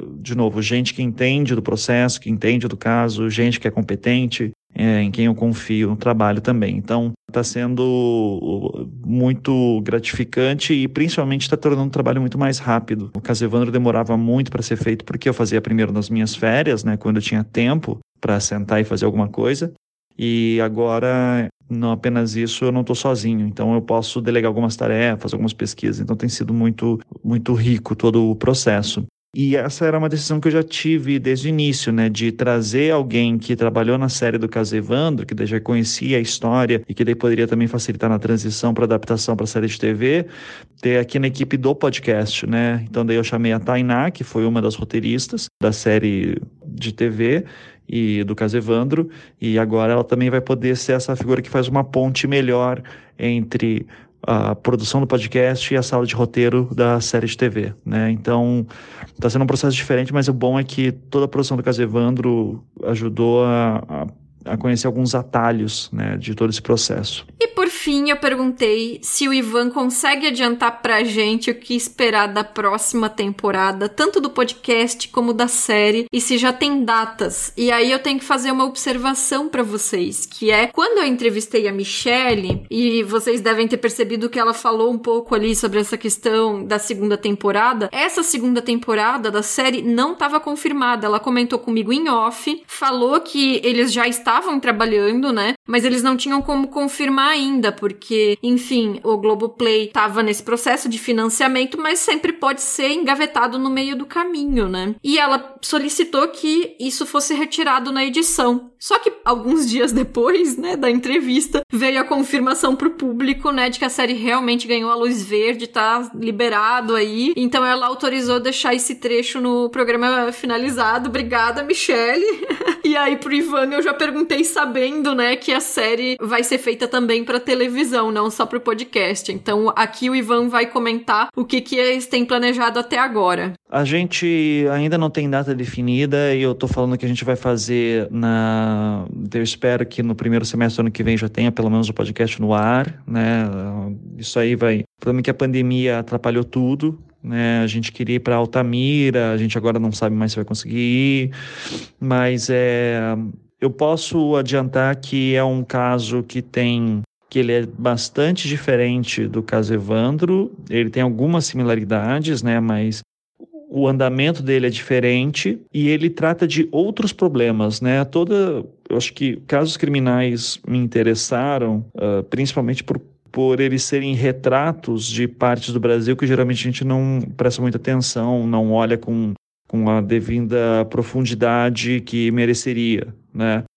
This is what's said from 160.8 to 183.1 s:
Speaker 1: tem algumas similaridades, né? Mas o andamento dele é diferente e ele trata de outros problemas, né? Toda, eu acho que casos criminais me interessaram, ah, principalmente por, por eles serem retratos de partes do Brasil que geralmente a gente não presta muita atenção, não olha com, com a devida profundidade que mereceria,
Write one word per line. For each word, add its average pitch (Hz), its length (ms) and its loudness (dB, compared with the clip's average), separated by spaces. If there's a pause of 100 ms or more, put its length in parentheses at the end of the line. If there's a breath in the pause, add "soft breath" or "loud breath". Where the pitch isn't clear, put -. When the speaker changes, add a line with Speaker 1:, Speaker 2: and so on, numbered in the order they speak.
Speaker 1:
tem 127 120 0
algumas 135 440 2
similaridades, 117 960 0
né? 117 180 2
Mas 110 420 0 (680)
o 135 160 2
andamento 135 560 2
dele 131 240 2
é 123 40 2
diferente 127 880 0 (140)
e 147 140 2
ele 156 200 2
trata 165 380 0
de 156 260 2
outros 208 400 0
problemas, 117 680 0
né? 127 220 2
Toda, 170 600 0 (240)
eu - 80 0
acho 120 160 -2
que 135 240 -2 (100)
casos 156 300 0
criminais 127 920 0
me 123 120 0
interessaram, 117 1080 0 (100)
ah, 101 360 -2
principalmente 131 520 -2
por, - 160 -4 (320)
por 131 300 2
eles 131 220 0
serem 139 320 -2
retratos 131 920 0
de 117 220 -2
partes 123 440 0
do 120 60 0
Brasil 117 380 2
que 139 100 0
geralmente 127 400 2
a 127 40 0
gente 131 140 -4
não 131 360 2 (160)
presta 123 240 0
muita 123 160 0
atenção, 120 720 0
não 110 260 2
olha 113 240 2
com, 113 380 -2 (340)
com 110 220 2
a 110 100 2
devida 113 880 0
profundidade 120 1120 0
que 117 300 -2
mereceria, 117 800 0 (260)